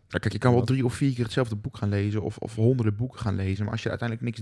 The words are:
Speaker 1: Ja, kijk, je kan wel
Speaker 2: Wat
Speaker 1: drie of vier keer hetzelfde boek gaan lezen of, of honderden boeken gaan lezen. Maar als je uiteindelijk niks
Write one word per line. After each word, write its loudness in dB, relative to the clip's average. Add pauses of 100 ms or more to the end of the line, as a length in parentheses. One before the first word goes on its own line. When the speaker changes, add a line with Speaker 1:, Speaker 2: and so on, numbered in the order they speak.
Speaker 1:
Ja, -2
kijk, -2
je -4
kan 4
wel 6
Speaker 2:
Wat 0
Speaker 1:
drie 2
of 0
vier 2
keer -2
hetzelfde 0
boek -8
gaan 0
lezen 0
of, -4
of -8
honderden 4
boeken -4
gaan -2
lezen. 0
Maar -4
als -4
je -2
uiteindelijk -4
niks -8